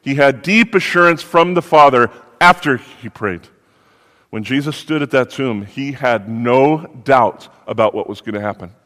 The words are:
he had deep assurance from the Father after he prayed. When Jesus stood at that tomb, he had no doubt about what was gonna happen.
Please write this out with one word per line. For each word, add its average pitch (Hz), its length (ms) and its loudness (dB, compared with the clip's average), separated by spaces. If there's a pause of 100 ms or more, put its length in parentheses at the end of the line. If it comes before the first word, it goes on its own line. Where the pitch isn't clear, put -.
he 139 140 -6
had 139 260 2
deep 220 340 0
assurance 175 460 2
from 175 320 0
the 175 80 0
Father 139 500 4 (300)
after 156 380 2
he - 320 -18
prayed. 92 320 -8 (880)
When 110 140 -10
Jesus 143 320 -4
stood 151 260 -6
at 143 80 -8
that 127 200 0
tomb, 110 360 -6
he 139 260 -12
had 120 360 -2
no 131 580 0 (180)
doubt 127 440 0 (180)
about 110 280 -2
what 104 140 -6
was 104 140 -14
gonna 104 180 -8
happen. 98 320 -10 (140)